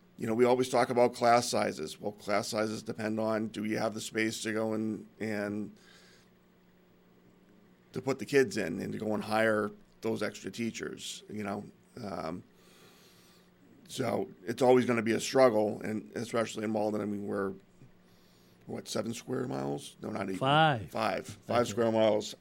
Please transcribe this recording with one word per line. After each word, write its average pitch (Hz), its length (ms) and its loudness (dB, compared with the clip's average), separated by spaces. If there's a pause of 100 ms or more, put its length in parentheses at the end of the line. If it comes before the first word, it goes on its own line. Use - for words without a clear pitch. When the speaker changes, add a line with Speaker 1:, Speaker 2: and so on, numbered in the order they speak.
(200)
Speaker 1:
you 117 80 -4
know, 113 80 0
we 123 100 6
always 127 240 4
talk 123 220 2
about 120 240 4
class 120 340 4
sizes. 104 500 -4
Well, 104 120 -6
class 104 360 -2
sizes 110 360 -2
depend 110 360 -4
on, 110 280 0
do 104 180 -6
you 107 140 -2
have 110 160 -2
the 110 40 -8
space 110 440 -2
to 110 100 -4
go 110 200 -2
and, 110 300 -4 (160)
and 104 520 -4 (2250)
to - 80 -6
put 135 180 -2
the 107 60 -8
kids 127 320 4
in 98 220 -2
and 104 140 -6
to 104 60 -6
go 107 140 -2
and 104 100 -4
hire 107 480 2 (300)
those 107 220 -2
extra 101 280 -8
teachers, - 800 -8
you 107 120 -8
know? 101 200 -6 (400)
Um, 90 400 -8 (1400)
so 110 400 -2 (200)
it's - 140 -2
always 127 240 8
gonna 117 180 2
be 113 100 0
a 107 60 0
struggle, 113 640 4
and 107 320 -6
especially 110 480 -4
in 107 80 -4
Malden, 107 300 0
I 107 40 -4
mean, 101 220 -6
we're, 101 240 -2 (1120)
what, 117 220 -12
seven 113 260 -4
square 127 340 -6
miles? 139 540 -6
No, 110 80 -8
not 107 140 -4
even. 95 140 -4
Speaker 2:
Five. 143 520 4
Speaker 1:
Five. 101 480 -4 (100)
Five 117 140 2
Speaker 2:
Okay. 110 100 0
Speaker 1:
square 113 200 2
miles. 107 500 4